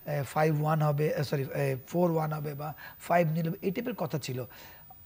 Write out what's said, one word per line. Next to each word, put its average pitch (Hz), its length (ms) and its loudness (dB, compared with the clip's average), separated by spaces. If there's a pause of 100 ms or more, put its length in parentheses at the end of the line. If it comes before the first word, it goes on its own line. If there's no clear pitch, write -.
এ, 147 180 -2
ফাইভ 156 400 2
ওয়ান 156 180 2
হবে, 151 260 4
এ, 156 160 0
সরি, 135 300 -2
এ, 139 220 0 (120)
ফোর 175 240 2
ওয়ান 156 220 0
হবে 151 200 -6
বা 147 200 -8 (260)
ফাইভ 170 320 4
নিল 165 180 0
হবে, 165 120 -4
এই 190 100 0
টাইপের 240 220 -2
কথা 160 260 -4
ছিল 127 260 -6 (600)